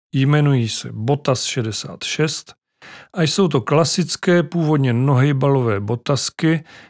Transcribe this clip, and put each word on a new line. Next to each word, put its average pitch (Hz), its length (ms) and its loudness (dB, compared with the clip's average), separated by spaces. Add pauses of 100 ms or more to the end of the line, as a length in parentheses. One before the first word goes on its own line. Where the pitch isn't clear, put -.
(140)
Jmenují 139 540 2
se 117 240 -8
Botas 127 520 -2
šedesát 107 600 -6
šest - 500 -6 (600)
a 170 80 -2
jsou 170 260 2
to 139 120 0
klasické, 170 840 2
původně 151 500 0
nohejbalové 131 880 2
botasky, 143 840 -2 (260)